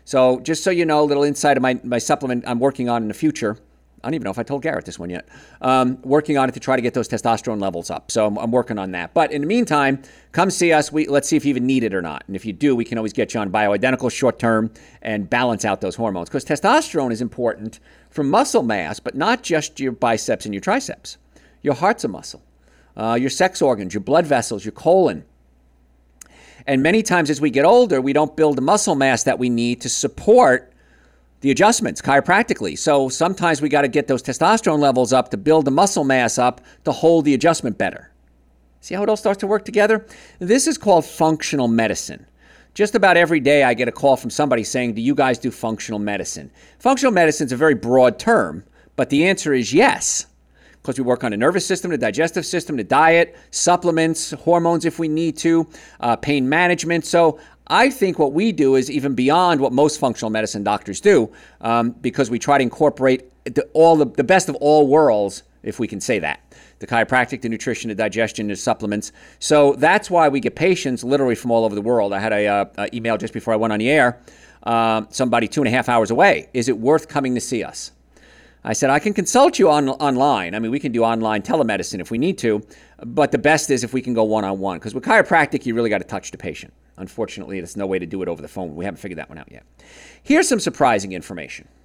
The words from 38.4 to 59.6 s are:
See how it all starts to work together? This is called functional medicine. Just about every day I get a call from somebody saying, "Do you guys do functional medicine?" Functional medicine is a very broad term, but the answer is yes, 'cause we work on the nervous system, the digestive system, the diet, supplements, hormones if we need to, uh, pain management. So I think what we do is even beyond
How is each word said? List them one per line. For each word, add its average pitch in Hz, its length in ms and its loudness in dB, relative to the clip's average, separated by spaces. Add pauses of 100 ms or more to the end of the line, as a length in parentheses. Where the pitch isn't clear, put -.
See - 120 -12
how 196 100 -4
it 202 60 0
all 214 60 2
starts 202 240 -2
to 202 80 -6
work 214 160 0
together? 214 420 0 (340)
This 233 280 2
is 320 100 -2
called 180 280 2
functional 151 640 0
medicine. 110 560 -2 (480)
Just 202 200 0
about 190 220 4
every 170 240 4
day 139 240 4
I 123 100 4
get 117 140 -2
a 113 60 -4
call 135 240 2
from 123 120 -10
somebody 127 360 0
saying, 123 300 -4
"Do 113 60 -6
you 135 140 0
guys 131 240 0
do 131 100 -6
functional 110 500 -8
medicine?" 95 520 -8 (260)
Functional 262 360 0
medicine 160 320 2
is 127 80 -6
a 123 40 -6
very 151 160 4
broad 123 460 2
term, 98 460 0 (320)
but 127 120 -2
the 143 160 2
answer 180 280 0
is 117 200 -2
yes, - 520 0 (580)
'cause 131 140 -6
we 131 80 -4
work 123 180 0
on 117 80 -4
the 101 60 -4
nervous 165 280 0
system, - 260 -4
the 151 60 -2
digestive 139 480 -2
system, 160 300 -6
the 117 80 -6
diet, 165 500 4 (180)
supplements, 165 800 0
hormones 170 520 0
if 165 160 -4
we 165 80 -4
need 156 300 -2
to, 165 280 2 (360)
uh, 117 160 0
pain 139 320 0
management. 170 560 0
So 165 340 2 (320)
I 233 200 4
think 196 260 -2
what 143 160 2
we 208 180 0
do 147 220 2
is 131 160 2
even 139 240 -2
beyond 151 480 2